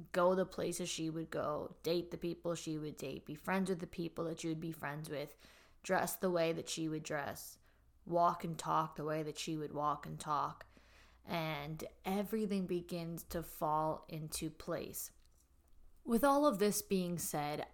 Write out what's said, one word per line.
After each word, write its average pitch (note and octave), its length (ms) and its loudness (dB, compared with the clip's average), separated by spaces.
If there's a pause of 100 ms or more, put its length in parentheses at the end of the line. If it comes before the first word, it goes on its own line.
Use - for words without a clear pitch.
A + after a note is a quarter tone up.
(120)
go F3+ 220 6
the F#3 120 4
places F3 420 -4
she D#3+ 220 -2
would D#3+ 200 -4
go, D3 520 -2
date E3+ 280 0
the E3 60 -6
people E3+ 380 -4
she D#3+ 240 -4
would D3+ 180 -6
date, C#3+ 300 -8
be D3+ 80 -8
friends F#3 340 0
with F#3 120 0
the F3 60 -4
people E3 380 -4
that E3 180 -4
you E3 80 -2
would D#3+ 100 -2
be E3 120 -4
friends D3+ 380 -6
with, D3 260 -4 (460)
dress F3+ 340 2
the F#3+ 140 2
way E3 220 4
that E3 160 -4
she D#3+ 200 -2
would D#3 160 -2
dress, C#3+ 540 -4 (480)
walk E3+ 360 4
and D#3+ 160 -4
talk D#3+ 380 2
the D3 80 -4
way D#3 180 0
that D3+ 160 -6
she D#3+ 180 -2
would D3+ 160 -4
walk D3 320 0
and D#3 140 -8
talk, D3 480 -2 (600)
and D#3 560 -2 (200)
everything G3 640 0
begins E3+ 580 -2
to E3+ 180 -4
fall D#3 680 2
into D#3 420 -4
place. - 600 -6 (920)
With A#3 200 4
all C#4+ 220 8
of A#3 120 6
this G#3 240 4
being F3 360 0
said, D3 560 -2